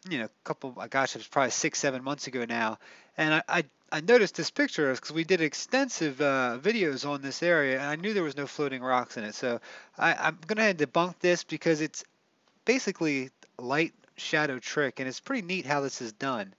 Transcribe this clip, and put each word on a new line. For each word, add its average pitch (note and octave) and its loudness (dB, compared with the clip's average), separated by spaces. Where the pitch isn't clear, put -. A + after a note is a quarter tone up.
you E3+ -6
know, A#2+ -2
a A2 -8
couple, - -8
uh, G2 -10
gosh, C3+ 0
it - -10
was A2+ -12
probably C3 2
six, - -2
seven C3 0
months C#3 -6
ago B2+ -4
now. A2+ -2
And D#3 2
I, D#3 2
I, E3+ 0
I D#3 -2
noticed G3+ 6
this E3 -2
picture E3+ 0
is B2+ 0
cause - -12
we D#3+ -2
did F3 2
extensive, D#3+ -2
uh, C3+ 2
videos D#3 0
on C#3+ -4
this C3+ -6
area, D3+ 4
and C#3+ -4
I D3 -2
knew F#3+ -4
there G3+ 2
was D3 -2
no C#3+ -4
floating C3+ -4
rocks B2+ 2
in A#2 -6
it. G#2+ -6
So A#2+ -2
I, D#3+ 4
I'm D#3+ 0
gonna G#3+ 2
debunk E3+ 0
this F3 2
because E3 0
it's D3+ -4
basically D#3 0
light C#3 0
shadow D3+ -2
trick, C3+ -2
and C3 -4
it's C3 -8
pretty B3 -4
neat F3+ -4
how C#3+ 0
this C#3 -4
is A#2 -8
done G#2+ -6